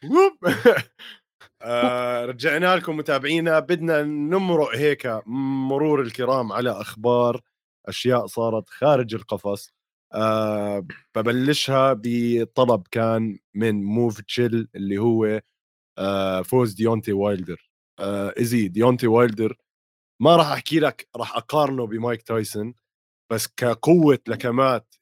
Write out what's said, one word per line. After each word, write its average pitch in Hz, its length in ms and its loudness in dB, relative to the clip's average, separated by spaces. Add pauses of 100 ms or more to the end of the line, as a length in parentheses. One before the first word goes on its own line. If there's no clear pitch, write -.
ووب. 339 380 2
<laughs> 170 520 2 (680)
آه، 123 640 0
رجعنا 147 500 0
لكم 165 220 -4
متابعينا. 156 640 0
بدنا 160 440 0
نمرق 151 720 0
هيك 143 320 0 (200)
مرور 135 760 0
الكرام 123 500 -2
على 120 200 -2
أخبار 120 720 0 (460)
أشياء 123 400 0
صارت 113 420 -4
خارج 127 460 0
القفص. 101 580 -8 (400)
آه، 107 760 -2 (280)
ببلشها 135 800 2 (100)
بطلب 120 880 2
كان 113 480 0 (160)
من 104 280 0
موف 107 380 0
تشيل 117 540 -2
اللي 98 220 -4
هو، 110 440 2 (560)
آه، 95 440 -2
فوز 120 320 2
ديونتي 110 400 -2
وايلدر. 98 560 -4 (300)
آه، 98 400 -6
إيزي، 117 280 0
ديونتي 120 400 2
وايلدر 113 500 2 (640)
ما 156 140 8
راح 165 160 6
أحكي 143 280 -2
لك، 147 360 -2
راح 117 220 -8
أقارنه 135 500 -2
بمايك 113 340 -4
تايسون، 110 520 -6 (580)
بس 113 160 -4
كقوة 143 800 4
لكمات 123 760 -2